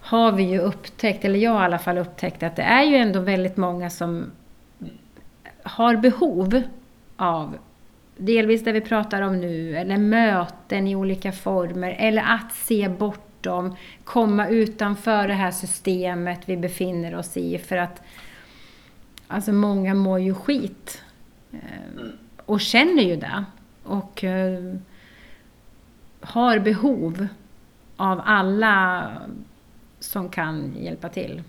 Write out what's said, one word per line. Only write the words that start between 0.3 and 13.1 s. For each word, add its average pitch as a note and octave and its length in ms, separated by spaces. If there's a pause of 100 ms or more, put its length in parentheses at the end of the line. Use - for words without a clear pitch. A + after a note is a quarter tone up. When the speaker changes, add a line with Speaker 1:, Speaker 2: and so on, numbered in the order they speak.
Speaker 1:
vi G3 100
ju F#3 160
upptäckt, G3 680
eller G3 140
jag A3+ 120
har G#3+ 120
i - 20
alla F3 140
fall F3 200
upptäckt, F3 440
att E3+ 140
det - 60
är A#3+ 220
ju D4 120
ändå G#3 240
väldigt F#3 360
många F3+ 340
som E3+ 400 (1300)
har A#3 340
behov A3 680 (540)
av E3 400 (600)
delvis A3 480
det A3+ 80
vi G#3+ 80
pratar G#3+ 420
om F#3+ 180
nu, E3 360
eller F#3 220
möten G#3 880
i G3 100
olika F#3+ 360
former, F3+ 680
eller A3 240
att A3+ 320
se G3+ 340
bortom, F#3 880 (280)